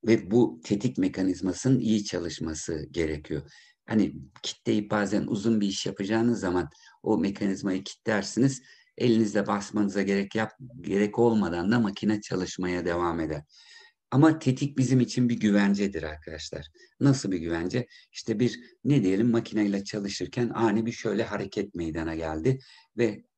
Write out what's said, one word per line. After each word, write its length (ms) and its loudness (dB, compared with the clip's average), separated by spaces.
Ve 240 4
bu 340 4
tetik 340 -2
mekanizmasının 800 0
iyi 240 2
çalışması 840 -6
gerekiyor. 600 -4
Hani 280 2
kitleyip 480 -2
bazen 360 0
uzun 340 0
bir 60 0
iş 200 -4
yapacağınız 540 0
zaman 280 -2
o 160 2
mekanizmayı 680 -2
kitlersiniz. 800 -2
Elinizle 480 2
basmanıza 560 0
gerek 320 0
yap-, 240 -4
gerek 380 0
olmadan 540 4
da 80 4
makine 400 0
çalışmaya 640 -4
devam 360 -2
eder. 220 -4
Ama 240 8
tetik 400 0
bizim 220 4
için 280 2
bir 120 0
güvencedir 640 2
arkadaşlar. 640 -12
Nasıl 300 4
bir 80 -2
güvence? 480 -2
İşte 280 -4
bir, 200 0
ne 180 4
diyelim, 280 2
makineyle 540 0
çalışırken 680 -4
ani 320 2
bir 60 -4
şöyle 320 -2
hareket 500 -6
meydana 400 -4
geldi 440 -2
ve 280 0